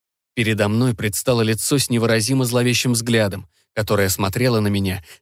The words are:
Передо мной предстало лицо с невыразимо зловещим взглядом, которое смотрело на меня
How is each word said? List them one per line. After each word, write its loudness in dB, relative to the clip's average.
Передо 0
мной 2
предстало -2
лицо 0
с -2
невыразимо 0
зловещим 0
взглядом, 0
которое 0
смотрело 0
на 0
меня -2